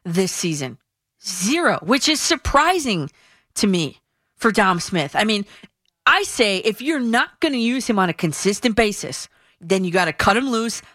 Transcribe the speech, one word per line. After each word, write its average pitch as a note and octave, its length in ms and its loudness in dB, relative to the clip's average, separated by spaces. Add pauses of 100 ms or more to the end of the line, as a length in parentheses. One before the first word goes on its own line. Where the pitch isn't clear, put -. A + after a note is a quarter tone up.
this F3+ 280 0
season. C#3+ 480 -4 (480)
Zero, G#3 540 0
which A#3 260 0
is D4+ 140 0
surprising C#4 880 0 (460)
to - 100 0
me F3 340 0 (360)
for A3+ 160 0
Dom F#3+ 280 2
Smith. E3 360 -2
I A3+ 80 2
mean, G#3 240 -2 (580)
I F4 160 4
say G#3 360 0
if G#3+ 260 -4
you're D4+ 160 -2
not A#3+ 400 -2
gonna D4 180 0
use A#3+ 300 -2
him G#3+ 100 0
on F#3 120 2
a D#3+ 40 -2
consistent G3 600 -2
basis, G#3 520 -2 (320)
then F#3 240 0
you F3+ 60 -2
gotta E3+ 240 2
cut G3+ 240 2
him C4 140 -2
loose, A3+ 320 -2 (100)